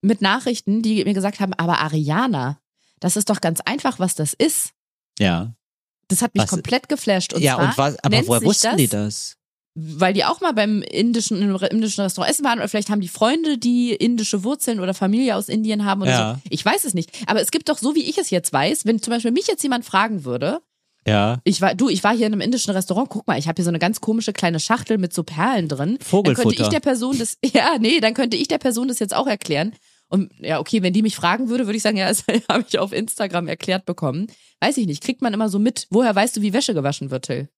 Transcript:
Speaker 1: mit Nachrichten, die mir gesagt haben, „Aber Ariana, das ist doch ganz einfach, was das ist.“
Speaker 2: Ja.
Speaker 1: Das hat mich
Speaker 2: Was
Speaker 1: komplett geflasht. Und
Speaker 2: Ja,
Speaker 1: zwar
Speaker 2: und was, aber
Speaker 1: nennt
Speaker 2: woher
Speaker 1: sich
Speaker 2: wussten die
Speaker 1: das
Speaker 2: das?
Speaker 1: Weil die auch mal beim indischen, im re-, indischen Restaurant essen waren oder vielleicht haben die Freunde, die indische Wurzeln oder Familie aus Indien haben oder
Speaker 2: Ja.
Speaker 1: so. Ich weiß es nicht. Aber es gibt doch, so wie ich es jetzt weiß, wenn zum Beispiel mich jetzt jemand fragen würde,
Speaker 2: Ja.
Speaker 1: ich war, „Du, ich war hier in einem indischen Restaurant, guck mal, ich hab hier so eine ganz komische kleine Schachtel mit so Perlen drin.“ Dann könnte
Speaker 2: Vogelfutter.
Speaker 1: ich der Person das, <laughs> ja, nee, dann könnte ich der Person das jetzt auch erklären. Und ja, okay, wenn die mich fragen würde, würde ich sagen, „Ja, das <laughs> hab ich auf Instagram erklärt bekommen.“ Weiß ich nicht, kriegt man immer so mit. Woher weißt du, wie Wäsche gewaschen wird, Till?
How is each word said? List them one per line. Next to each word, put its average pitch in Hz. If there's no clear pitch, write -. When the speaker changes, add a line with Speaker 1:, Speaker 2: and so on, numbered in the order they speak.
Speaker 1:
mit 214
Nachrichten, 220
die 220
mir 202
gesagt 196
haben, 190
„Aber 170
Ariana, 151
das 180
ist 208
doch 202
ganz 165
einfach, 262
was 185
das 151
ist.“ -
Speaker 2:
Ja. 98
Speaker 1:
Das -
hat 240
mich 202
Speaker 2:
Was -
Speaker 1:
komplett -
geflasht. 196
Und 165
Speaker 2:
Ja, 135
Speaker 1:
zwar 170
Speaker 2:
und 202
was, 139
aber 208
Speaker 1:
nennt -
Speaker 2:
woher 117
Speaker 1:
sich 151
Speaker 2:
wussten 214
die 127
Speaker 1:
das -
Speaker 2:
das? 104
Speaker 1:
Weil 160
die 196
auch -
mal 339
beim 214
indischen, 226
im 202
re-, 185
indischen 214
Restaurant 185
essen 302
waren 233
oder -
vielleicht 208
haben 208
die 185
Freunde, 302
die 240
indische 214
Wurzeln 233
oder 185
Familie 214
aus 202
Indien 214
haben 196
oder 143
Speaker 2:
Ja. 113
Speaker 1:
so. 135
Ich -
weiß 320
es 254
nicht. 170
Aber 277
es 220
gibt 320
doch, 302
so 277
wie 311
ich -
es 370
jetzt 175
weiß, 151
wenn 220
zum 233
Beispiel 233
mich 320
jetzt 440
jemand 247
fragen 196
würde, 135
Speaker 2:
Ja. 107
Speaker 1:
ich -
war, 190
„Du, 247
ich 190
war 208
hier 220
in 214
einem 208
indischen 220
Restaurant, 190
guck -
mal, 175
ich 143
hab 165
hier 180
so 170
eine 170
ganz 175
komische 220
kleine 170
Schachtel 226
mit 180
so 175
Perlen 170
drin.“ 147
Dann 247
könnte -
Speaker 2:
Vogelfutter. 147
Speaker 1:
ich -
der -
Person 262
das, 233
<laughs> -
ja, 269
nee, 240
dann 220
könnte 240
ich -
der 330
Person 247
das 247
jetzt 202
auch 269
erklären. 196
Und 190
ja, 139
okay, 185
wenn 180
die 208
mich 214
fragen 214
würde, 247
würde 202
ich 214
sagen, 214
„Ja, 190
das -
<laughs> 220
hab 226
ich -
auf 196
Instagram 180
erklärt 180
bekommen.“ 165
Weiß 254
ich 220
nicht, 143
kriegt 254
man 233
immer 220
so 196
mit. 226
Woher 226
weißt 202
du, 208
wie 202
Wäsche 247
gewaschen 139
wird, 127
Till? 131